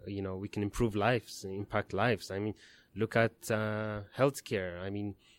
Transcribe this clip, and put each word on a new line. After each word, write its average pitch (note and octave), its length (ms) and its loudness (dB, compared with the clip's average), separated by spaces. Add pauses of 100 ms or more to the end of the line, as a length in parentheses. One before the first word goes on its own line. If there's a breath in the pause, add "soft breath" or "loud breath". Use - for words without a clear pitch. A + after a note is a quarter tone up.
you G2 160 -4
know, F#2+ 140 -2
we G2 140 -6
can G#2 120 -2
improve G#2 360 0
lives, G#2+ 480 2
impact G2+ 480 -2
lives. G#2 360 2
I G2 100 -4
mean, G#2+ 160 -2 (380 loud breath)
look A2 220 -2
at, A2+ 340 2
uh, G#2+ 520 0 (160)
healthcare. F#2+ 640 0
I G2 80 -4
mean, G2+ 260 -4 (240 soft breath)